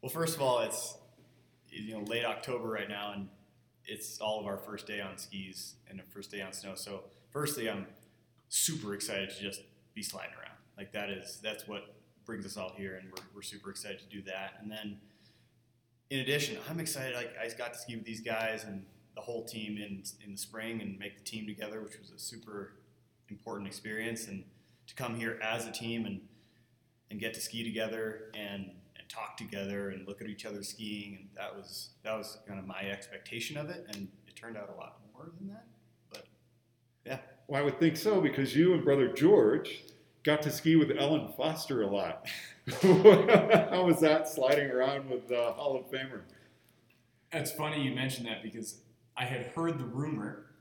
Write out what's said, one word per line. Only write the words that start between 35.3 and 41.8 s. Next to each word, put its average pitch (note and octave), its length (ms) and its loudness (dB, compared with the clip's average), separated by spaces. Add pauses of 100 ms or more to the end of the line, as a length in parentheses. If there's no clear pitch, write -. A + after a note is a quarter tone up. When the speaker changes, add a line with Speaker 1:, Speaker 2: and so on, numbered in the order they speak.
Speaker 1:
than G3 100 -12
that. A3 160 -16 (480)
But, - 140 -16 (800)
yeah. C3 120 -8 (300)
Speaker 2:
Well, C#3+ 120 0
I C#3+ 40 2
would D3 160 2
think D#3+ 160 6
so, G#3 240 4
because C#3 340 2
you F3 200 8
and C#3+ 100 2
brother C#3 240 8
George D3 760 6 (380)
got D3+ 200 4
to D3+ 80 0
ski D#3+ 260 6
with C#3 200 8
Ellen C#3 400 2
Foster C#3+ 460 0